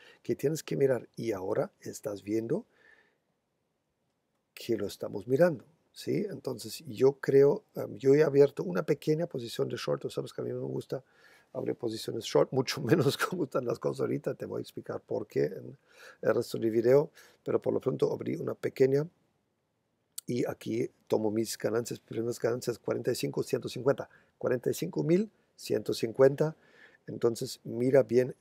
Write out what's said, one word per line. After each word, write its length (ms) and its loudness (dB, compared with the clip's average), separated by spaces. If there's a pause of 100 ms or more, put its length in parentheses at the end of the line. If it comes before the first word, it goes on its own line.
(220)
que 140 -4
tienes 260 -2
que 140 -6
mirar, 400 0
y 160 -4
ahora 480 -2
estás 420 -10
viendo 420 -2 (2000)
que 160 -2
lo 100 -4
estamos 400 -10
mirando, 380 2 (260)
¿sí? 380 -4
Entonces, 580 -10
yo 280 4
creo, 500 4 (120)
em, 200 -8
yo 180 4
he 80 6
abierto 400 6
una 200 -2
pequeña 440 0
posición 440 -6
de 80 -4
short. 240 -4
Tú 80 -6
sabes 240 -8
que 80 -8
a 20 -4
mí 60 -4
no 100 -6
me 80 -6
gusta 340 -8 (520)
abrir 220 -4
posiciones 480 -6
short, 280 2
mucho 300 -2
<laughs> 0 -
menos 340 4
como 280 -2
están 200 -2
las 140 -2
cosas 240 -2
ahorita. 320 -2
Te 100 -10
voy 140 -6
a 20 -6
explicar 400 -10
por 260 -6
qué 180 0
en 340 -8 (420)
el 140 2
resto 240 -2
del 120 0
video, 400 4 (320)
pero 200 0
por 100 0
lo 80 0
pronto 320 0
abrí 240 -6
una 160 -6
pequeña 560 2 (1200)
y 180 -2
aquí 460 -4 (180)
tomo 220 2
mis 260 -2
ganancias, 420 -2
primeras 400 -6
ganancias, 400 -2
cuarenta 320 -4
y 40 0
cinco, 280 -4
ciento 280 -4
cincuenta, 400 -2 (260)
cuarenta 320 -2
y 60 0
cinco 280 -4
mil 280 2 (260)
ciento 380 -4
cincuenta. 600 4 (520)
Entonces, 580 -2
mira 380 4
bien 380 2